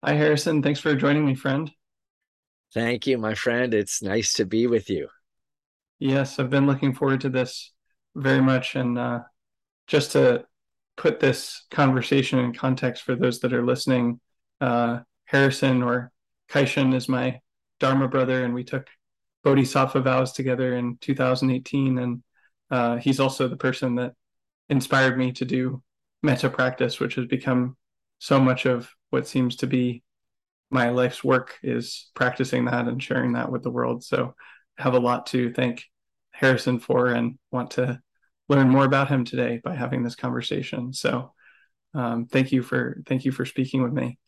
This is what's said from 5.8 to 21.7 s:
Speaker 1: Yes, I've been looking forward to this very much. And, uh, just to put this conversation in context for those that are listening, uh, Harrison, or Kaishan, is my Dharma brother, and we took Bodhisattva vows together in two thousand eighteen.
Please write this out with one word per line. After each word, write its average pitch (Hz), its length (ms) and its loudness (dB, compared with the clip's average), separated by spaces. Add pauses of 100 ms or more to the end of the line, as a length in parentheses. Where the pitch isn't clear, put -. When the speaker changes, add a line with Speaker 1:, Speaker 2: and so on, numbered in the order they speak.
Speaker 1:
Yes, 135 400 -2
I've 127 100 0
been 139 160 4
looking 135 300 2
forward 135 260 0
to 139 80 -2
this 127 420 -4 (440)
very 135 260 2
much. 131 340 2
And, 123 220 -2
uh, 120 220 -4 (680)
just - 280 0
to 131 320 4 (520)
put 165 220 0
this - 500 0
conversation 135 680 2
in 123 120 0
context 127 520 -2
for 127 120 -2
those 120 260 -2
that 127 120 -2
are 120 100 0
listening, 123 560 0 (400)
uh, 120 420 0 (240)
Harrison, 135 580 2
or 123 280 -2 (380)
Kaishan, 135 460 2
is 127 120 -4
my 127 320 -2 (400)
Dharma 135 280 2
brother, 131 360 0
and 120 120 -2
we 123 80 -6
took 131 240 -8 (560)
Bodhisattva 135 580 4
vows 131 320 0
together 127 420 -2
in 123 240 -4
two - 140 -2
thousand 131 380 2
eighteen. 131 480 0